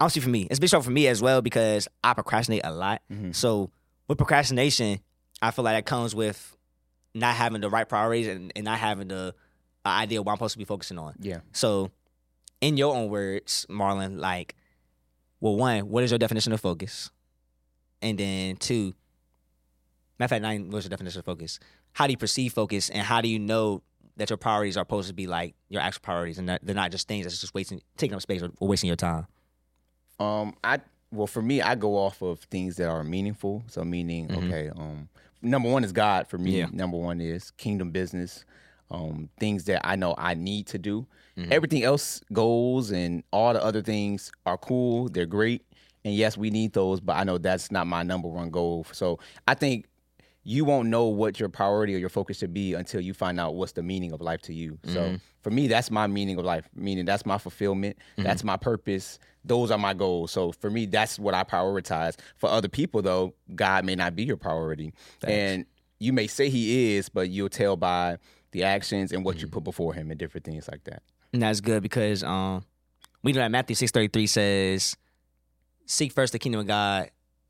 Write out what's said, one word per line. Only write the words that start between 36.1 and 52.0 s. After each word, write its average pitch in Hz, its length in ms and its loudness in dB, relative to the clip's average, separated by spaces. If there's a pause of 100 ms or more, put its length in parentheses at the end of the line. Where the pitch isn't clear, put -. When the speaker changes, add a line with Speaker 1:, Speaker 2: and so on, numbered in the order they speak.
Speaker 2:
for 92 100 -6
me. 92 200 2
Speaker 1:
Yeah. 85 140 0
Speaker 2:
Number 90 240 -4
one 85 240 -4
is 82 320 -6
kingdom 95 380 -4
business, 90 540 -4 (460)
um, 78 380 -8 (100)
things 104 260 -2
that - 220 2
I 95 100 2
know 92 200 2
I 87 180 0
need 98 340 -4
to 107 100 -6
do. 104 280 -4 (300)
Speaker 1:
Mm-hmm. 87 160 -2
Speaker 2:
Everything 156 300 2
else, 139 400 2 (100)
goals 117 600 2
and 87 380 0
all 113 220 4
the 113 100 4
other 107 200 2
things 101 500 -2 (140)
are 90 100 0
cool. 123 540 0
They're 87 160 0
great. 107 400 0 (400)
And 104 80 0
yes, 107 240 2
we 107 120 -2
need 110 220 0
those, 95 280 2
but 90 160 0
I 95 80 2
know 92 120 0
that's 90 340 0
not 90 160 0
my 87 160 -2
number 87 260 -2
one 85 220 -6
goal. 85 420 -2
So 90 260 -2 (280)
I 120 80 4
think 131 320 -2 (580)
you 135 200 0
won't 135 240 4
know 117 180 4
what 107 340 0
your 107 80 0
priority 101 480 2
or - 20 0
your 90 100 -4